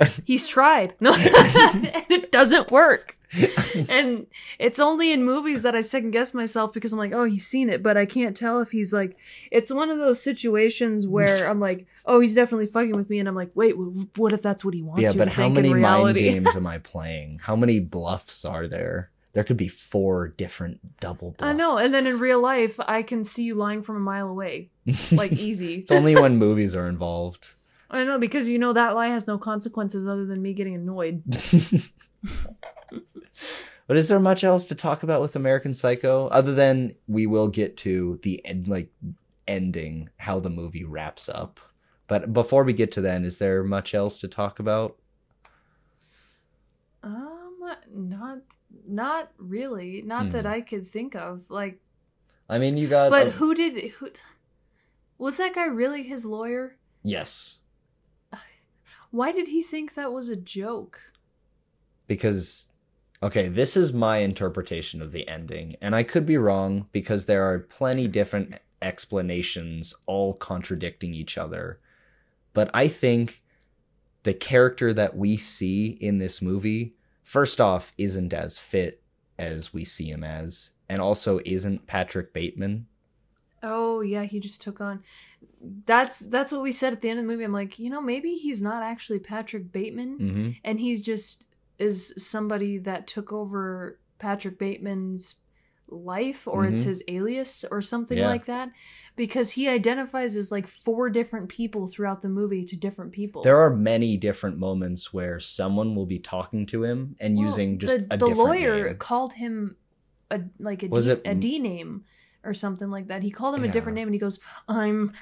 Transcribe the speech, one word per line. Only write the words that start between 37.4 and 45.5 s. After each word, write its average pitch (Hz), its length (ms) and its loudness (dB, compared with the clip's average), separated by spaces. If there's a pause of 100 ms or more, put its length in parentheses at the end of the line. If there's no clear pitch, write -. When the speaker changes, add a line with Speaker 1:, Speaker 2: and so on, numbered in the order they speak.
Speaker 2:
get 104 280 -2
to 90 460 -2
the 95 220 -4
end, 90 240 -8
like, 95 200 -4 (560)
ending, 82 720 -4
how 95 220 -4
the 90 100 -4
movie 85 360 -8
wraps 76 420 -12
up. - 320 -10 (480)
But 101 240 -2
before 120 320 4
we 131 80 2
get 110 220 2
to 101 80 -4
then, 90 240 0
is 87 140 -6
there 95 240 2
much 98 300 -4
else 101 260 -2
to 95 100 -10
talk 101 300 -6
about? 107 380 -2 (2000)